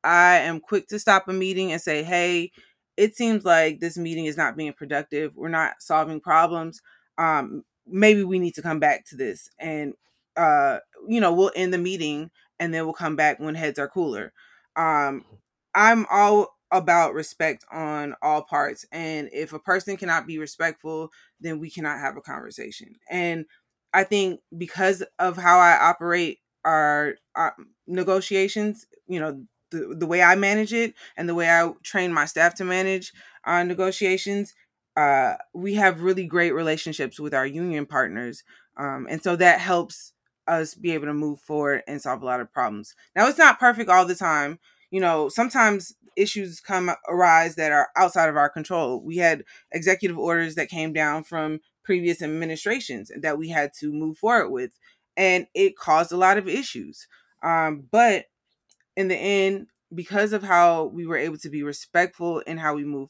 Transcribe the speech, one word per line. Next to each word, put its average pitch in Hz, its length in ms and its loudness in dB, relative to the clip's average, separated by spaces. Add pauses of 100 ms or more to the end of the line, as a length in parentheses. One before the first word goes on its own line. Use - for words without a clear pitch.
I 175 340 6
am 160 220 0
quick - 300 -4
to 208 100 -6
stop 196 300 4
a 185 40 -4
meeting 190 380 -2
and 165 100 -6
say, 151 220 -4
"Hey, 175 480 -2 (460)
it 214 180 2
seems 226 300 0
like 160 340 4
this 165 180 -6
meeting 165 280 -6
is 151 120 -6
not 143 200 -2
being 151 160 -8
productive. 147 640 -6
We're 165 140 -10
not 160 320 -2
solving 156 400 -2
problems. 165 600 0 (360)
Um, 156 480 -2 (220)
maybe 202 360 4
we 185 160 -2
need 175 160 -4
to 151 80 -12
come 160 160 -4
back 143 280 2
to 143 100 -20
this 135 320 -10 (100)
and, 151 340 -8 (440)
uh, 147 420 2 (280)
you 226 140 0
know, 175 120 4
we'll 185 220 4
end 185 180 -2
the 180 40 -2
meeting 165 540 -4 (280)
and 170 140 -4
then 160 120 -4
we'll 160 80 -6
come 156 220 -6
back 151 240 2
when 151 160 -6
heads 156 240 -6
are 143 100 -4
cooler." 131 440 -4 (420)
Um, 147 500 0 (480)
I'm 220 360 6
all 208 480 4 (140)
about 170 420 4
respect 156 580 -4
on 151 500 -8
all 151 220 0
parts. 143 480 -4
And 160 420 -8
if 156 200 -8
a 156 60 -12
person 190 380 -2
cannot 165 300 -2
be 160 120 -10
respectful, 160 720 -8 (280)
then 160 200 -8
we 160 100 -12
cannot 151 300 -8
have 139 180 -6
a 143 40 -16
conversation. - 720 -16 (140)
And 170 360 -4 (480)
I 190 100 4
think 190 380 -2 (160)
because 185 460 -2 (160)
of 175 180 -2
how 180 220 6
I 170 200 8
operate 170 600 0 (260)
our, 147 500 2 (200)
our 160 200 -2 (320)
negotiations, 190 1000 -2 (220)
you 180 120 -6
know, 139 240 -6 (280)
the, 165 260 -8
the 165 100 -4
way 175 140 2
I 180 140 8
manage 208 380 0
it 233 200 -2 (240)
and 170 120 -6
the 170 60 -4
way 170 140 0
I 170 220 4 (120)
train 180 300 -4
my 151 120 0
staff 165 300 2
to 190 100 -8
manage, 185 480 -4 (320)
uh, 175 180 0
negotiations, 190 880 -2 (440)
uh, 135 380 2 (180)
we 196 220 -6
have 185 260 2
really 185 240 0
great 170 280 0
relationships 156 640 -4
with 151 140 -8
our 131 120 0
union 151 400 -6
partners. 120 580 -6 (340)
Um, 135 320 -8
and 160 120 -8
so 175 140 -2
that 175 240 4
helps 175 540 -4 (340)
us 160 280 -2
be 170 160 -4
able 151 160 -4
to 147 60 -4
move 147 260 -4
forward 143 480 -2
and 139 140 -10
solve 127 200 -6
a 131 40 -12
lot 127 140 -2
of 117 140 -10
problems. 107 420 -6 (200)
Now, 214 120 4
it's 285 100 0
not 294 220 8
perfect 233 300 2
all 185 160 6
the 180 100 -4
time. 156 440 -2 (320)
You 190 100 -2
know, 160 280 0
sometimes 226 640 0 (200)
issues 196 440 -4
come, 180 320 -2 (180)
arise 165 460 6
that 156 160 0
are 147 260 4
outside 170 320 4
of 151 80 -2
our 147 120 4
control. 151 520 -4
We 165 160 -8
had 165 260 2 (280)
executive 175 460 0
orders 165 380 -2
that 160 140 -4
came 160 240 -6
down 156 300 -2
from 156 360 -6 (240)
previous 175 380 -2
administrations 160 880 -8 (100)
that 151 160 -4
we 160 120 -8
had 147 300 -2
to 151 120 -8
move 156 260 -6
forward 220 320 2
with, 123 280 -8 (400)
and 180 360 2
it 196 240 2
caused 165 340 2
a 175 60 -4
lot 185 200 6
of 190 100 -4
issues. 160 600 -8 (360)
Um, 156 480 -2
but 220 340 4 (720)
in 190 120 -2
the 185 80 0
end, 196 520 -2 (260)
because 202 400 -2
of 202 100 -4
how 175 420 4
we 170 200 -10
were 165 120 -4
able 151 220 -4
to 160 100 -14
be 147 140 -8
respectful 170 760 -4
in 165 180 -10
how 156 180 -2
we 147 80 -6
move 143 260 -8